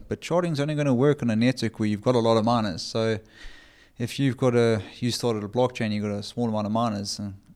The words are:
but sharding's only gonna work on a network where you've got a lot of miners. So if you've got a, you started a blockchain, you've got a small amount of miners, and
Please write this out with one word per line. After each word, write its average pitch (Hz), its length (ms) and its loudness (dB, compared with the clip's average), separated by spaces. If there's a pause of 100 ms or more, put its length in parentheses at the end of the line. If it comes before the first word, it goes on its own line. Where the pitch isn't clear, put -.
but - 140 -6
sharding's 165 400 0
only 151 140 -2
gonna 143 200 2
work 143 260 4
on 123 80 0
a 107 60 2
network 117 420 0
where 107 120 0
you've 101 120 -2
got 123 140 2
a 120 40 4
lot 113 180 6
of 107 80 2
miners. 110 360 0
So 113 380 -2 (800)
if - 200 -6
you've 135 200 2
got 123 180 2
a, 117 260 4 (180)
you 123 120 0
started 110 320 -2
a 104 60 -6
blockchain, 123 420 0
you've 104 140 -2
got 104 80 -2
a 101 100 -6
small 120 240 -4
amount 107 200 -2
of 104 40 -4
miners, 107 480 -2
and 101 140 -8 (220)